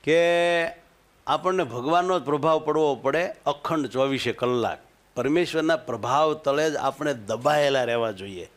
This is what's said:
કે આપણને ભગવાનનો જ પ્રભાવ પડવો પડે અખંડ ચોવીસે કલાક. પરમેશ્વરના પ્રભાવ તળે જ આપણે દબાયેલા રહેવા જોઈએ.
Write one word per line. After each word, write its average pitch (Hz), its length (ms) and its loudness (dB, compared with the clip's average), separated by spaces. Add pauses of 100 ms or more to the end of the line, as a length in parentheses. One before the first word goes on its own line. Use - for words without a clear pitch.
કે 156 140 4 (1080)
આપણને 175 380 0
ભગવાનનો 165 560 0
જ 123 40 -14
પ્રભાવ 151 400 2
પડવો 151 320 2
પડે 135 260 0 (240)
અખંડ 143 400 -2
ચોવીસે 131 460 0
કલાક. 120 480 -2 (360)
પરમેશ્વરના 160 600 0
પ્રભાવ 123 580 0
તળે 151 360 0
જ 143 60 -4
આપણે 139 360 -2 (140)
દબાયેલા 139 580 2
રહેવા 117 280 0
જોઈએ. 95 340 -12 (100)